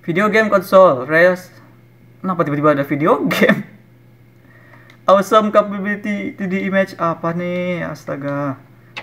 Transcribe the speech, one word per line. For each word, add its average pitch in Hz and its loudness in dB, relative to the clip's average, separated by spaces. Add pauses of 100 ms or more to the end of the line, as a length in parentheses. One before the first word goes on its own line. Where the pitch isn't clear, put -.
Video 175 -2
game 214 2
konsol, 185 4
Rails. 175 2 (640)
Kenapa 180 -4
tiba-tiba 147 0
ada 139 -2
video 160 0
game? - 0 (1400)
Awesome 208 4
capability 202 -2
three 190 -6
D 190 -4
image 190 -2
apa 165 -4
nih? 175 -6
Astaga. 143 -8 (440)